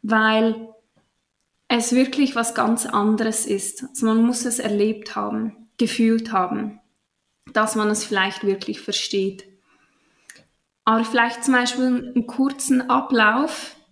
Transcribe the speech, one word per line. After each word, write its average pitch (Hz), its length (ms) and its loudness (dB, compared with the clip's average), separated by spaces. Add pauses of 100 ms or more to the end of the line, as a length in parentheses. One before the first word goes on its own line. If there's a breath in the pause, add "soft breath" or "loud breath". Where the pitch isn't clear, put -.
Weil 220 720 2 (920)
es 233 240 0
wirklich 262 420 2
was 233 200 -2
ganz 226 300 0
anderes 214 640 0
ist. - 380 -4
Also - 220 -4
man 220 180 4
muss 233 200 0
es 240 140 -2
erlebt 208 560 -2
haben, 214 540 -6 (100)
gefühlt 226 540 2
haben, 208 480 -2 (720)
dass 220 240 0
man 214 140 2
es 208 140 -2
vielleicht 196 400 -2
wirklich 196 360 -2
versteht. 196 640 -4 (1400 soft breath)
Aber 226 200 4
vielleicht 233 400 0
zum 269 100 4
Beispiel 247 600 0
einen 233 120 0
kurzen 262 640 0
Ablauf. 247 840 0 (160)